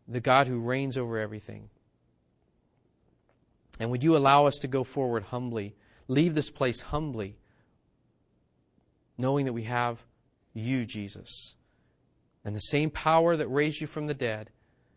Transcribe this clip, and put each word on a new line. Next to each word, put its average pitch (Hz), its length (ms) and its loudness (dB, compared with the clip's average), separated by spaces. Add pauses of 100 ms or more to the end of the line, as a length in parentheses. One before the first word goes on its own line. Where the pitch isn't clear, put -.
the 120 140 -4
God 131 280 4
who 123 100 -2
reigns 127 400 -2
over 117 200 -4
everything. 107 520 -10 (2000)
And 113 120 -2
would 123 140 -2
you 160 140 6
allow 139 260 8
us 139 120 2
to 135 120 -8
go 131 160 -2
forward 120 380 -2
humbly, 117 520 -6 (340)
leave 156 260 4
this 151 160 0
place 127 320 -2
humbly, 123 560 -6 (1800)
knowing 135 280 0
that 131 80 -2
we 117 120 -6
have 120 380 -2 (520)
you, 120 320 -2
Jesus, - 680 -12 (880)
and 104 140 -8
the 107 40 -6
same 151 300 0
power 165 460 4
that 147 120 -2
raised 143 320 0
you 156 60 -6
from 151 200 -8
the 147 80 -4
dead, 110 360 -6 (460)